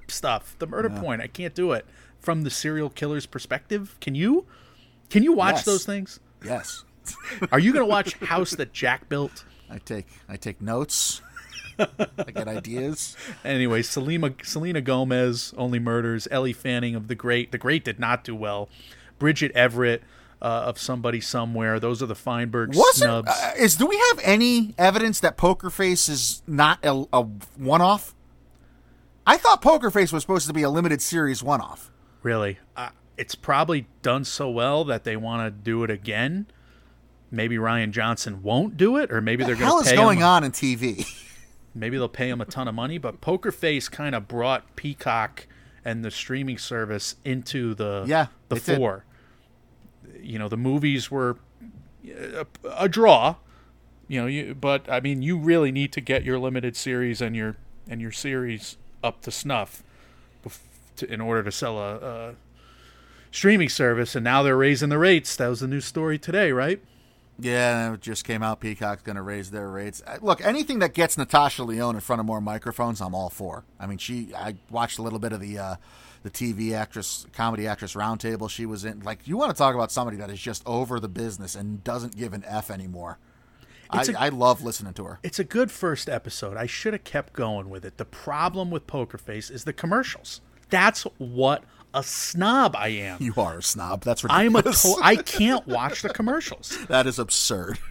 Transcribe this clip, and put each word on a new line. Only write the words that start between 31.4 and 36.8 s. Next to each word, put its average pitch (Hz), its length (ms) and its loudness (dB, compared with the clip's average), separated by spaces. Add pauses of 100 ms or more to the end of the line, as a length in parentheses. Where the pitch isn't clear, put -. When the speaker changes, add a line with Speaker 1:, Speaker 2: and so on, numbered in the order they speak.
Speaker 2:
one-off. - 480 -2 (320)
Speaker 1:
Really? 107 360 0 (180)
Uh, 123 140 -10 (260)
it's - 180 -8
probably 147 520 0 (160)
done 131 220 2
so 135 260 -4
well 131 340 2
that 123 200 -4
they 110 120 -4
wanna 113 340 -4
do 110 340 -2
it 110 60 -2
again. 110 560 -2 (840)